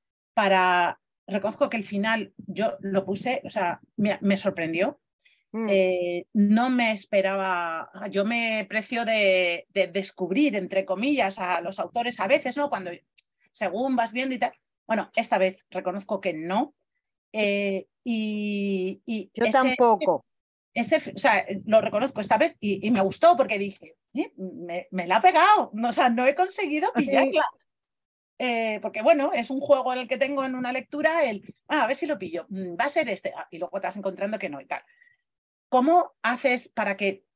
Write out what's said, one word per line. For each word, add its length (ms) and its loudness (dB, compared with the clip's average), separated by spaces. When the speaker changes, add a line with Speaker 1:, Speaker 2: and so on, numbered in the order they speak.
Speaker 1:
para, 680 4
reconozco 420 -2
que 80 -4
el 60 -4
final 540 -2
yo 440 -4
lo 240 -2
puse, 400 -4
o 40 -10
sea, 300 -4
me, 240 0
me 160 2
sorprendió, 640 -2
Speaker 2:
Mm. 140 -4
Speaker 1:
eh, 640 2
no 380 4
me 220 2
esperaba, 920 -2
yo 160 0
me 420 -2
precio 380 -4
de, 640 2
de 160 0
descubrir, 720 0
entre 280 -2
comillas, 540 -2
a 240 -2
los 160 -8
autores 420 -4
a 60 0
veces, 320 0
¿no? 140 -2
Cuando, 180 -6
según 440 -2
vas 180 0
viendo 200 -4
y 60 -6
tal, 120 0
bueno, 280 -2
esta 220 0
vez 320 0
reconozco 520 -6
que 120 -2
no. 420 -2
Eh, 540 -2
y, 1040 -2
y 300 -6
Speaker 2:
Yo 120 0
Speaker 1:
ese, 300 2
Speaker 2:
tampoco. 380 2
Speaker 1:
ese, 420 -2
o 40 -10
sea, 260 2
lo 160 6
reconozco 400 -2
esta 160 2
vez 220 2
y, 280 -2
y 40 2
me 100 4
gustó 360 6
porque 220 2
dije, 380 -8
"Eh, 220 -4
me, 540 -10
me 160 -4
la 100 4
ha 40 4
pegado, 520 6
no, 160 -2
o 40 -4
sea, 160 4
no 180 2
he 80 2
conseguido 600 -2
Speaker 2:
Sí. 100 2
Speaker 1:
pillarla". 380 2
Eh, 420 -2
porque, 220 -8
bueno, 300 4
es 180 -4
un 100 -4
juego 320 2
en 60 -4
el 80 -8
que 100 -4
tengo 260 -2
en 120 -6
una 180 -6
lectura 500 -2
el, 320 -6
"Ah, 160 0
a 40 0
ver 80 -2
si 120 -6
lo 120 -4
pillo, 300 -8
mm, 300 -8
va 60 2
a 40 -2
ser 200 -2
este", 260 -6
ah, 160 -12
y 80 -16
luego 200 -8
te 80 -6
vas 100 -8
encontrando 420 -6
que 100 -6
no 120 -10
y 60 -18
tal. 160 -8
¿Cómo 520 4
haces 480 0
para 280 -2
que 280 -4